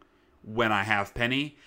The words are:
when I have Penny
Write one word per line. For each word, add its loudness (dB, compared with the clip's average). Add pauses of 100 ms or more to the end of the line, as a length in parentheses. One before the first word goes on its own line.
(420)
when 0
I 2
have 0
Penny -2 (120)